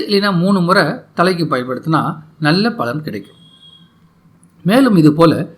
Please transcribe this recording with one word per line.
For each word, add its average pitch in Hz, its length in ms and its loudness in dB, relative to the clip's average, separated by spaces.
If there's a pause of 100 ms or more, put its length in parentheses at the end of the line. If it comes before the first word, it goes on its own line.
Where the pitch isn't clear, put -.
இல்லைன்னா 202 340 -2
மூணு 185 240 2
முறை 175 240 2 (300)
தலைக்கு 175 320 0
பயன்படுத்தினா 131 560 -4 (380)
நல்ல 170 340 0
பலன் 123 280 -6
கிடைக்கும். - 380 -14 (1200)
மேலும் 226 340 4
இது 151 140 6
போல 156 200 4 (260)